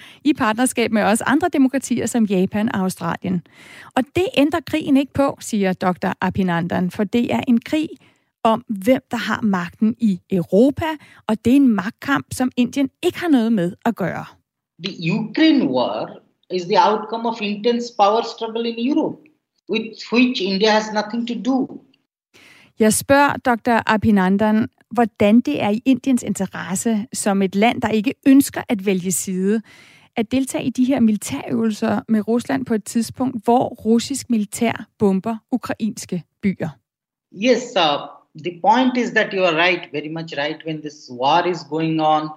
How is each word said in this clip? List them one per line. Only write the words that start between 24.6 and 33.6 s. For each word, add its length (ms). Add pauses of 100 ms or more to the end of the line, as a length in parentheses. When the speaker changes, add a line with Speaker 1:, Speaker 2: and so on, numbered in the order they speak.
Speaker 1:
hvordan 500
det 220
er 80
i 140
Indiens 380
interesse, 880
som 300
et 120
land, 280
der 60
ikke 260 (120)
ønsker 420
at 180
vælge 260
side, 500 (540)
at 160
deltage 320
i 60
de 140
her 160
militærøvelser 1080
med 200
Rusland 380
på 80
et 100
tidspunkt, 600
hvor 240